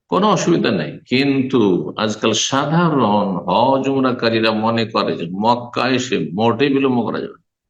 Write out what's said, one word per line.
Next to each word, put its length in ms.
কোনো 200
অসুবিধা 420
নেই। 280
কিন্তু 960
আজকাল 360
সাধারণ 1040
হজ 500
উমরাকারীরা 640
মনে 340
করে 320
যে 80
মক্কা 640
এসে 300
মোটেই 500
বিলম্ব 340
করা 160
যাবে 140
না। 140